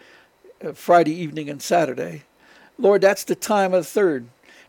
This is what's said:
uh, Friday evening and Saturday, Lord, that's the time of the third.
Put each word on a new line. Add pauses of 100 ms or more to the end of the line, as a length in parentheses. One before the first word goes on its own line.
(640)
uh,
Friday
evening
and
Saturday, (560)
Lord,
that's
the
time
of
the
third. (420)